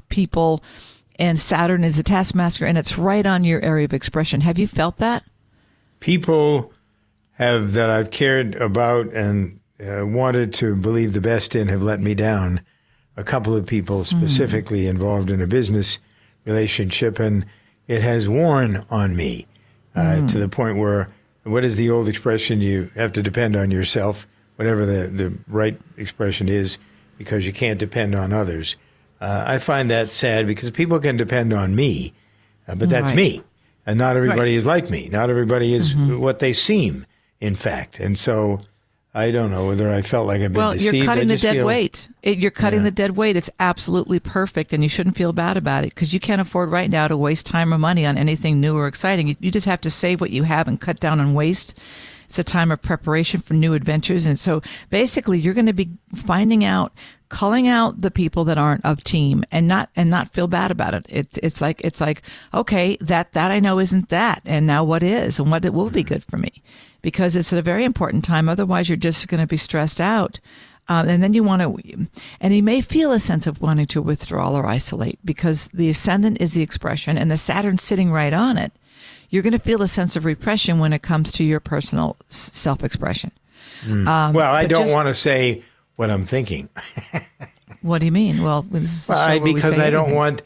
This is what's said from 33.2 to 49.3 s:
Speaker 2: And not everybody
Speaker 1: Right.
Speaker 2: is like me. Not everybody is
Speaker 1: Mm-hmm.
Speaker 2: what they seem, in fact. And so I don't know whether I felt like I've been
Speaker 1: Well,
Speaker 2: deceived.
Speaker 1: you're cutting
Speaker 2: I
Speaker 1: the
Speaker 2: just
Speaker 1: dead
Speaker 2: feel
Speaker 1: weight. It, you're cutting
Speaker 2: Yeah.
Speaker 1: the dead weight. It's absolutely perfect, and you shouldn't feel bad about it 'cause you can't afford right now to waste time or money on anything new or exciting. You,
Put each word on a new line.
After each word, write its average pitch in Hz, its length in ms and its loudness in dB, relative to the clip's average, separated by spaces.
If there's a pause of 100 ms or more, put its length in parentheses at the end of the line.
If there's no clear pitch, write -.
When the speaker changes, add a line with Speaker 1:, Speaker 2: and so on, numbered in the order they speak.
Speaker 2:
And 107 120 0
not 127 200 2
everybody 120 340 2
Speaker 1:
Right. 117 60 2
Speaker 2:
is 113 80 0
like 175 260 0
me. - 200 -6
Not 110 200 0
everybody 120 420 2
is 139 220 2
Speaker 1:
Mm-hmm. 143 240 2
Speaker 2:
what 131 200 0
they 131 140 0
seem, 113 520 0 (360)
in 104 140 -2
fact. - 440 -6
And 98 180 -2
so 107 420 0 (560)
I 113 160 0
don't 117 180 0
know 95 160 -2
whether 101 260 0
I 101 120 0
felt 113 240 0
like 101 140 0
I've 101 120 0
been 214 80 2
Speaker 1:
Well, 214 120 0
Speaker 2:
deceived. 208 200 0
Speaker 1:
you're 135 120 2
cutting 139 180 2
Speaker 2:
I 226 40 2
Speaker 1:
the 220 60 4
Speaker 2:
just 202 100 0
Speaker 1:
dead 214 120 2
Speaker 2:
feel 127 100 2
Speaker 1:
weight. 226 420 -2 (140)
It, 202 160 0
you're 190 140 0
cutting 208 300 0
Speaker 2:
Yeah. - 40 2
Speaker 1:
the 208 60 0
dead 196 260 -2
weight. 214 180 2
It's 175 140 -2 (100)
absolutely 175 600 0
perfect, 185 540 -4
and 151 100 2
you 151 60 2
shouldn't 185 280 0
feel 175 160 0
bad 175 240 0
about 143 280 0
it - 100 -6
'cause 156 180 -2
you 185 60 0
can't 196 220 0
afford 180 280 -2
right 180 220 0
now 156 160 2
to 156 100 0
waste 147 300 0
time 165 260 2
or 160 60 2
money 160 260 2
on 143 140 2
anything 156 420 2
new 151 160 2
or 147 80 0
exciting. 165 440 0
You, 147 100 -2